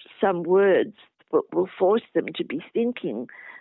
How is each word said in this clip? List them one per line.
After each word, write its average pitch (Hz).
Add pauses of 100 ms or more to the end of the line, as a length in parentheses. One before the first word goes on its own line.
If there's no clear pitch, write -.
(200)
some 180
words 180 (380)
that 156 (120)
will 185 (100)
force 202 (120)
them 170 (100)
to -
be - (120)
thinking 165 (320)